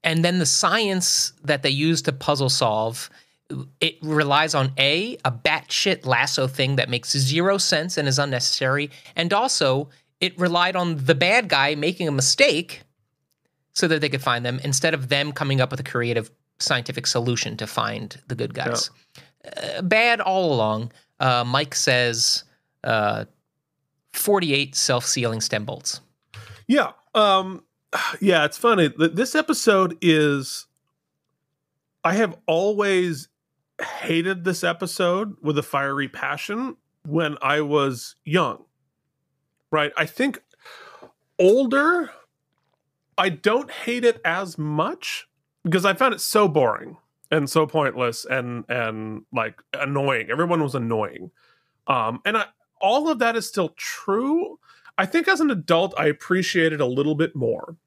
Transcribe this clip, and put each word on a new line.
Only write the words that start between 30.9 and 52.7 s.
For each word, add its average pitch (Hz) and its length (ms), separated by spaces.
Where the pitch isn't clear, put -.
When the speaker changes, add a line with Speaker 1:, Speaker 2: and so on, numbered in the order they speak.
Speaker 2:
I 170 100
have 208 220
always 185 840
hated 170 440
this 180 180
episode 180 800
with 147 160
a 147 60
fiery 139 460
passion 202 680
when 151 340
I 147 220
was 139 640
young. 147 400
Right? 147 260
I 160 80
think 254 380
older, 269 720
I 190 100
don't 214 420
hate 240 340
it 226 200
as 175 340
much 156 720
because 175 200
I 196 100
found 247 200
it - 60
so 208 280
boring 135 480
and 147 180
so 156 180
pointless 127 580
and, 123 440
and, 110 540
like, 113 280
annoying. 135 580
Everyone 165 320
was 139 120
annoying. 110 560
Um, 123 380
and 214 120
I, 208 100